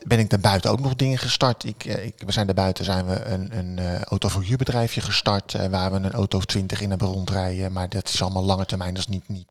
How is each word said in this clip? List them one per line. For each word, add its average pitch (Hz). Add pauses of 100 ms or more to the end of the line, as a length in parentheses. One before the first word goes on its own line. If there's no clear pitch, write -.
ben 117
ik 107
daarbuiten 101
ook 110
nog 135
dingen 131
gestart. 123
Ik, 113
eh, 104
ik, 113 (120)
we 98
zijn 107
daarbuiten 95
zijn 92
we 92
een, 95
een, 90
eh, 90
auto 101
voor 98
huurbedrijfje 117
gestart, -
eh, 101
waar 95
we 95
een 95
auto 98
of 95
twintig -
in 101
hebben 95
rondrijden. 92
Maar 92
dat 95
is -
allemaal 95
lange 95
termijn, 90
dat 92
is -
niet, 95
niet 92